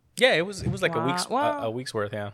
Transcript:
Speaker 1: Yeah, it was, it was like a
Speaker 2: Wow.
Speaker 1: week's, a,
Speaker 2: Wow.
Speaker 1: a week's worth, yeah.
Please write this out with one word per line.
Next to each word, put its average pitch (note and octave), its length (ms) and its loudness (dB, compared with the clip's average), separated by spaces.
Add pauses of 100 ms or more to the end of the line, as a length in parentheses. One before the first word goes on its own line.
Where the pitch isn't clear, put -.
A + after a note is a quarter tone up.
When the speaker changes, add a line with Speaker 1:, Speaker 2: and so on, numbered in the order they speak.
(160)
Speaker 1:
Yeah, A#3 180 6
it D#3+ 100 4
was, G3 180 -8
it - 80 0
was F#3+ 120 -2
like E3 120 2
a E3 40 0
Speaker 2:
Wow. E3 80 0
Speaker 1:
week's, F3+ 200 0
a, - 40 -18
Speaker 2:
Wow. D4 320 0
Speaker 1:
a A2+ 80 -2
week's B2+ 240 -8
worth, G#2 180 0
yeah. G#2 220 -4